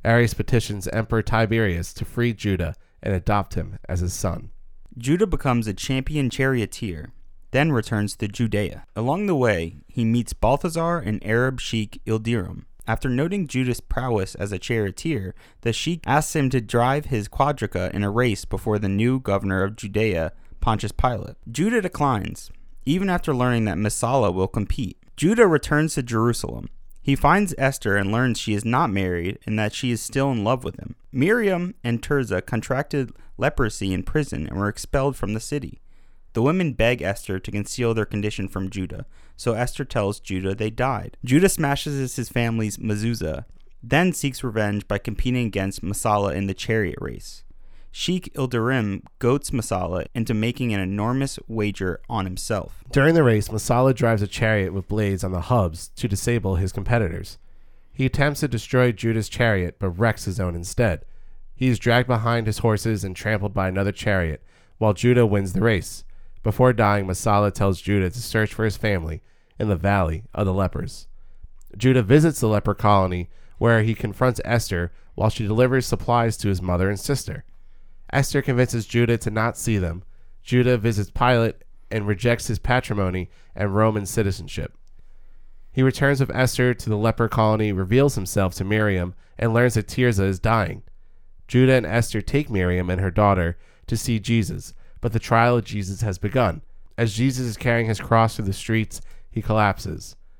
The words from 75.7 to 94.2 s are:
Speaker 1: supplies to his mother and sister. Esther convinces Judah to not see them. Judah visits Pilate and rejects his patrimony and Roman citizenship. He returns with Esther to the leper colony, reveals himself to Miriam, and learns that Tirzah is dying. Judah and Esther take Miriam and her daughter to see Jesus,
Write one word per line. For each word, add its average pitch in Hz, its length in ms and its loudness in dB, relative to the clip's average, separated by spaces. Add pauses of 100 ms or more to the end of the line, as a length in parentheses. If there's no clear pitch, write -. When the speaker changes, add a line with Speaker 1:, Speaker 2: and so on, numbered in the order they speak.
Speaker 1:
supplies 117 520 2
to - 120 -2
his 92 140 0
mother 90 260 2
and 101 120 -2
sister. - 440 -4 (640)
Esther 139 300 0
convinces 123 460 2
Judah 117 320 2
to 107 120 -4
not 113 280 -2
see 113 180 0
them. 87 260 -2 (400)
Judah 123 360 4
visits 104 320 0
Pilate 120 460 4 (340)
and 107 160 -4
rejects 110 400 0
his 110 120 -2
patrimony 98 680 0 (260)
and 98 200 -2
Roman 107 320 4
citizenship. - 640 -4 (1000)
He 131 100 2
returns 135 380 4
with - 140 0
Esther 123 380 2
to - 160 -6
the 110 80 2
leper 110 320 2
colony, 107 440 2
reveals 110 420 4
himself 95 400 0
to 95 100 -4
Miriam, 98 500 2 (240)
and 113 140 0
learns 120 220 4
that 107 140 0
Tirzah 117 360 2
is 95 140 2
dying. - 440 0 (680)
Judah 131 260 6
and 120 100 4
Esther 107 380 0
take 147 260 -2
Miriam 90 400 2
and 92 120 0
her 95 100 0
daughter 92 480 4 (280)
to 120 100 -2
see 113 220 0
Jesus, 113 540 -2 (280)